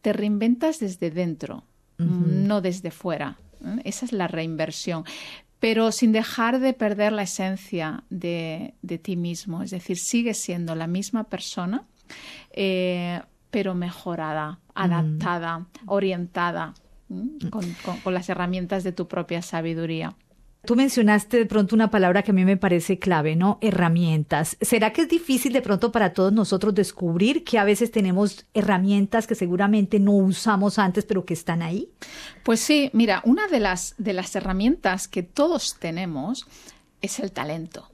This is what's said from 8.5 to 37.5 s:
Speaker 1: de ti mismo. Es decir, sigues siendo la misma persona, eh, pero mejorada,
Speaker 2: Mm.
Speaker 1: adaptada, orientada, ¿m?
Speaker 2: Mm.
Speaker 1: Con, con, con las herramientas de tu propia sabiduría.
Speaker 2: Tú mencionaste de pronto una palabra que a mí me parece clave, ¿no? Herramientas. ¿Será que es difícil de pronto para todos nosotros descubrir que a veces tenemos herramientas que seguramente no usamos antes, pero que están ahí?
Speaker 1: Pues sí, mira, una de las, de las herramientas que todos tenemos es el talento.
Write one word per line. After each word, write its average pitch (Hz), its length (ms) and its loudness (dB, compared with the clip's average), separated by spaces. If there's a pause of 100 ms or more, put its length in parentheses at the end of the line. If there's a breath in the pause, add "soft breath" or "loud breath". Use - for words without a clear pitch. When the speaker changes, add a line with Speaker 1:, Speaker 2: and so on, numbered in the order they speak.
Speaker 1:
de 180 160 -8
ti 175 200 -6
mismo. 170 460 -6
Es 190 100 -8
decir, 180 260 -6
sigues 233 400 -2
siendo 175 360 -6
la 160 120 -4
misma 202 380 -2
persona, 185 580 -6 (680 loud breath)
eh, 180 680 -2 (300)
pero 196 240 -2
mejorada, 165 840 -6 (160)
Speaker 2:
Mm. 196 80 -4
Speaker 1:
adaptada, 165 840 -2 (200)
orientada, 175 840 -2 (380)
¿m? 185 140 -10 (180)
Speaker 2:
Mm. 175 80 -6
Speaker 1:
Con, 175 340 -8
con, 175 140 -8
con 185 160 -4
las 180 160 -4
herramientas 180 540 -2
de 185 80 -2
tu 175 160 -6
propia 170 340 -4
sabiduría. 165 720 -4 (500)
Speaker 2:
Tú 233 120 2
mencionaste 240 640 4
de 226 80 4
pronto 202 280 2
una 220 160 6
palabra 190 320 4
que 208 100 2
a - 20 6
mí 185 100 6
me 190 140 6
parece 180 400 2
clave, 156 360 2
¿no? 190 280 2
Herramientas. 165 1000 2
¿Será 220 320 2
que - 100 0
es 320 60 2
difícil 269 460 0
de 262 80 4
pronto 214 280 2
para 214 220 2
todos 196 220 4
nosotros 202 400 2
descubrir 185 720 0
que 233 140 0
a 202 60 4
veces 208 260 2
tenemos 196 640 0
herramientas 202 720 2
que 233 80 0
seguramente 202 680 2
no 202 120 6
usamos 196 680 4
antes, 196 280 2
pero 190 180 0
que - 80 -4
están 165 300 -2
ahí? 175 260 -4 (540 loud breath)
Speaker 1:
Pues 226 180 2
sí, 285 320 2
mira, 220 320 4
una 349 240 4
de 320 120 2
las, 185 360 -2
de 214 160 -4
las 185 240 -4
herramientas 190 720 0
que 185 140 -4
todos 294 560 0
tenemos 170 680 -6 (540 loud breath)
es - 200 -6
el 190 120 -6
talento. 160 600 -8